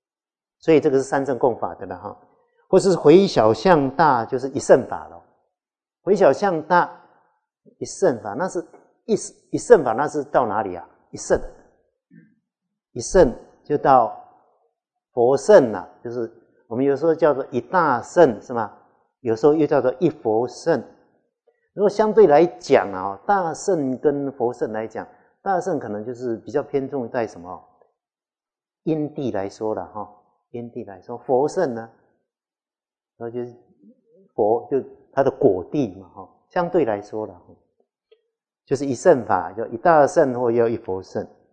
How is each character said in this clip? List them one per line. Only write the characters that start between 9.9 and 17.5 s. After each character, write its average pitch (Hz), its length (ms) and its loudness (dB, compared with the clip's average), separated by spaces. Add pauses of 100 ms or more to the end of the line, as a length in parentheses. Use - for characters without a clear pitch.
那 139 140 -4
是 147 180 -6
到 139 200 0
哪 104 160 -4
里 95 140 -8
啊？ 85 120 -16 (220)
一 - 80 -16
圣， - 220 -4 (1500)
一 123 80 -10
圣 135 340 2 (300)
就 147 140 -4
到 131 380 4 (1000)
佛 123 220 2
圣 139 360 4
了， 90 180 -10 (140)
就 120 80 -12
是 117 200 -8 (360)
我 113 80 -10
们 131 100 -2
有 139 100 2
时 135 100 -6
候 160 100 2
叫 151 180 2
做 131 160 -4
一 123 100 -4